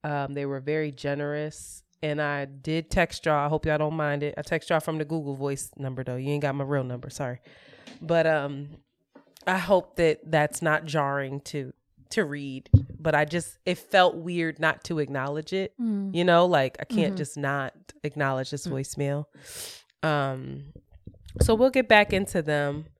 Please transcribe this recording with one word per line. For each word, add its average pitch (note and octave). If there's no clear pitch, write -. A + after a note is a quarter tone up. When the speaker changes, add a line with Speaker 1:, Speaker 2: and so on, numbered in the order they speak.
Speaker 1:
Um, C#3+
they C#3+
were C#3
very D3+
generous. D3
And D3+
I D3
did D#3
text F3+
y'all. D3+
I D3
hope D#3
y'all D3+
don't D3+
mind D3
it. D3
I D3
text -
y'all D#3+
from D#3
the D#3
Google C#3+
Voice C#3
number, C3
though. B2
You C3+
ain't D3
got C#3
my C#3
real C3+
number. B2
Sorry. B2
But, E3
um, C#3+
I F#3
hope F3+
that D#3+
that's D3+
not D#3
jarring C#3
to, C3+
to G#3+
read. C#3
But D#3
I D3+
just, D#3+
it F3+
felt F3+
weird E3
not D#3
to E3
acknowledge C#3+
it. F#3+
Speaker 2:
Mm. G3+
Speaker 1:
You F3
know, F3
like, C#3+
I -
can't G#3
Speaker 2:
Mm-hmm. -
Speaker 1:
just D3
not C#3
acknowledge C3+
this C#3+
Speaker 2:
Mm. C#3+
Speaker 1:
voicemail. D#3+
Um, C3+
so A3+
we'll B3+
get C4
back G#3
into F#3+
them. D3